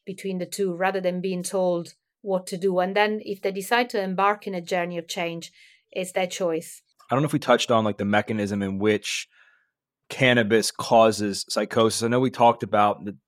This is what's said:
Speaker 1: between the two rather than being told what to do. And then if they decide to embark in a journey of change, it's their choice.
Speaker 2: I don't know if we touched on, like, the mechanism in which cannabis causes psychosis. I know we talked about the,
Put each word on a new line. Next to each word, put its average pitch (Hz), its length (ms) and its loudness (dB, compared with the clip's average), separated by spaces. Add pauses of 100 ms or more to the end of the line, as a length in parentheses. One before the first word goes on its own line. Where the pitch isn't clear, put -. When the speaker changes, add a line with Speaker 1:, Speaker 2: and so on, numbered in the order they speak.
Speaker 1:
between 190 320 -8
the 180 100 -4
two 185 280 -4
rather 185 260 -2
than 180 220 -2
being 185 200 -4
told 175 520 -2 (260)
what 185 280 -4
to 190 100 -8
do. 185 200 0
And 190 160 0
then 214 300 0
if 196 160 -8
they 190 120 -2
decide 240 380 -2
to 208 120 -2
embark 196 440 0
in 196 80 -6
a 175 60 -4
journey 175 380 -4
of 165 100 -10
change, 170 420 -8 (400)
it's 180 220 -6
their 185 140 0
choice. 170 560 -4 (280)
Speaker 2:
I 120 40 2
don't 139 80 2
know 156 40 2
if - 60 -2
we 147 60 0
touched - 320 2
on, 113 140 4
like, 104 120 -2
the 101 80 -4
mechanism 104 580 0
in 95 160 -4
which 104 500 0 (800)
cannabis 117 640 2
causes 107 800 2
psychosis. 110 540 0
I 117 60 -2
know 123 120 2
we 131 100 0
talked 120 320 2
about 104 440 2
the, 101 100 -10 (120)